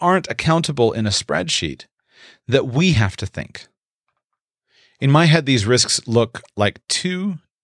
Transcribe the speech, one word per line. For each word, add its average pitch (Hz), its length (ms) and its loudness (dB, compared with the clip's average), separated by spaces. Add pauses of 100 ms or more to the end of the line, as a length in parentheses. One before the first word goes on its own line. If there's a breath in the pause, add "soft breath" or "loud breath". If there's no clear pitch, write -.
aren't 180 280 0
accountable 156 640 0
in 110 120 -2
a 101 60 0
spreadsheet 80 760 -4 (600 soft breath)
that 127 200 0
we 156 260 2
have 110 240 0
to - 100 -8
think. - 400 -14 (1300 soft breath)
In 139 120 2
my 156 140 4
head, 160 200 4
these 123 220 0
risks - 400 0
look 117 340 0 (160)
like 101 300 -2
two 185 520 -6 (240)